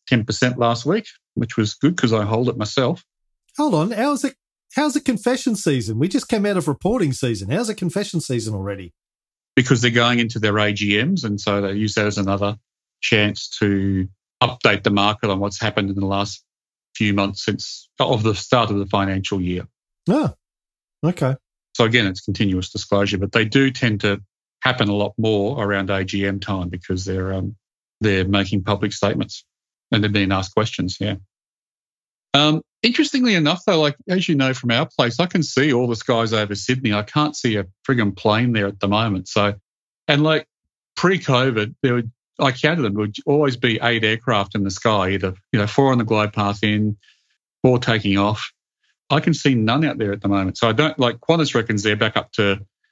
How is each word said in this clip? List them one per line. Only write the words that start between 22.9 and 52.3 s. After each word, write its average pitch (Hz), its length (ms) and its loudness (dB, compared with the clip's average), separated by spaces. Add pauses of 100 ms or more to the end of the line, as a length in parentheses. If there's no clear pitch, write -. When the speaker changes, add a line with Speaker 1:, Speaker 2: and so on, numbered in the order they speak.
Speaker 1:
but 95 140 -4
they 110 140 2
do 135 260 2
tend 113 300 -2
to 101 200 0 (400)
happen 127 260 0
a 101 80 0
lot 104 220 -2
more 110 440 0
around 98 280 -2
A 95 160 -2
G 98 200 -4
M 98 140 -2
time 92 300 -4
because 92 360 -6
they're, 95 280 -4
um, 95 220 -6 (440)
they're 95 260 0
making 98 380 0
public 101 300 -2
statements - 500 -4 (480)
and 110 100 4
they're 104 80 2
being 98 220 2
asked 95 220 -2
questions. 98 480 -2
Yeah. 104 140 -4 (1160)
Um, 151 280 2 (220)
Interestingly 247 500 2
enough, 170 320 2
though, 175 140 4
like, 147 160 2 (140)
as 185 180 0
you 160 80 2
know 131 180 2
from 123 180 -4
our 127 140 2
place, 120 340 -4
I 175 60 2
can 175 160 0
see 143 320 0
all 120 140 0
the 117 80 -2
skies 113 380 0
over 104 200 -2
Sydney. 120 400 -2
I 104 100 -2
can't 151 320 -2
see 113 200 -2
a 98 100 -2 (220)
friggin' 113 280 0
plane 117 360 2
there 104 160 0
at 101 120 -8
the 98 100 0
moment. 104 400 -2
So, 104 260 0 (520)
and, 147 140 4
like, 156 260 2 (500)
pre-covid, 131 840 2
there 123 140 2
would, 117 160 -2 (280)
I 139 120 2
counted 151 320 0
them, 101 100 0
there 104 80 -2
would 104 140 -4 (100)
always 143 320 2
be 120 240 0
eight 117 220 0
aircraft 107 520 0
in 101 80 -2
the 95 80 -2
sky, 98 400 0
either, 92 220 -2 (180)
you 110 80 2
know, 104 80 0
four 135 240 4
on 123 60 2
the 117 60 2
glide 107 300 0
path 101 300 -2
in, 104 340 0 (680)
four 127 160 4
taking 104 380 0
off. 104 340 0 (580)
I 139 120 2
can 170 120 2
see 135 220 2
none 117 300 2
out - 120 -2
there 101 140 -2
at 101 100 -6
the 104 60 -2
moment. 98 300 0
So 120 100 2
I 110 60 2
don't, 151 260 0
like, 120 200 0
Qantas 160 360 2
reckons 107 280 0
they're 104 120 2
back 107 220 0
up - 160 -6